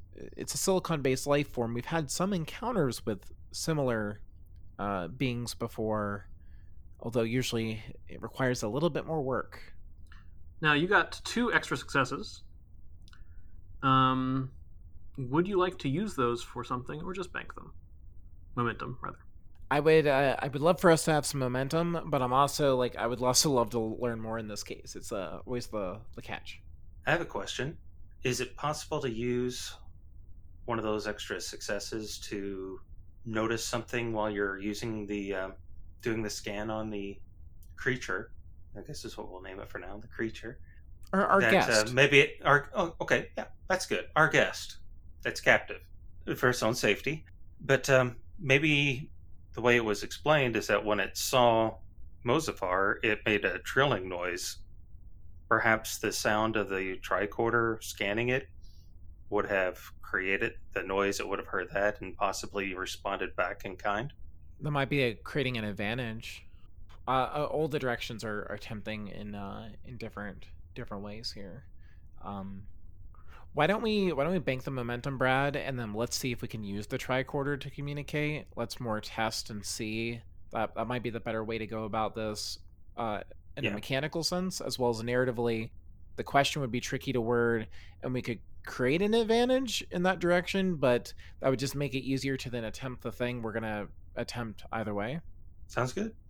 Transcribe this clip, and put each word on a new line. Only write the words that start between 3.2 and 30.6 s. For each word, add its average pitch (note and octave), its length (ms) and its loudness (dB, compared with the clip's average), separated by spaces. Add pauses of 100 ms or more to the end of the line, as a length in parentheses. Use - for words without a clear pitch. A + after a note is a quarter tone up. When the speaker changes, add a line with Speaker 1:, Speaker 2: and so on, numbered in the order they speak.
Speaker 1:
similar, A#2 680 0 (580)
uh, G2 300 0
beings A#2+ 460 -2
before, G#2+ 760 -2 (720)
although A#2 220 0
usually A2+ 600 0 (260)
it - 140 -12
requires B2 400 0
a A2 60 0
little D3+ 220 2
bit C#3 160 -4
more D#3 140 -2
work. B2+ 400 -2 (1000)
Speaker 2:
Now, D#3 120 6
you D3 140 4
got F#3 380 4
two A3+ 280 0
extra D#3 240 2
successes. - 640 -2 (1400)
Um, C3 680 4 (680)
would C#3 280 2
you G3+ 120 2
like F3+ 220 2
to C#3+ 80 0
use F3+ 260 0
those A#2+ 280 2
for A#2+ 220 -8
something, C3 380 -4
or F#3 100 -6
just F#3+ 200 -6
bank - 220 -8
them? - 180 -14 (840)
Momentum, A#2+ 480 -2
rather. - 160 -8 (520)
Speaker 1:
I C#3+ 100 4
would, D#3 260 8
uh, C3+ 320 6
I C#3 100 -2
would C3 120 -2
love E3+ 200 6
for F3 100 10
us D#3+ 140 8
to D#3+ 80 4
have D3 140 4
some C#3 140 0
momentum, C3+ 640 2
but C#3+ 160 4
I'm B2 100 2
also, C#3 440 6
like, B2 200 2
I G#2+ 100 0
would A#2+ 160 0
also B2+ 280 6
love A#2 200 6
to A#2+ 80 0
learn A2+ 420 0
more A2 180 -4
in A2 80 -4
this G#2 160 -6
case. - 340 -10
It's, E2+ 160 -8
uh, F2+ 340 -4
always A#2+ 220 -4
the, G#2 320 -4 (140)
the - 80 -12
catch. - 380 -8 (460)
Speaker 3:
I C3 40 2
have E3+ 100 4
a E3 60 -4
question. B2+ 500 -4 (460)
Is B2 180 2
it - 160 -4
possible D3 440 -2
to C3+ 100 0
use B2 640 -2 (920)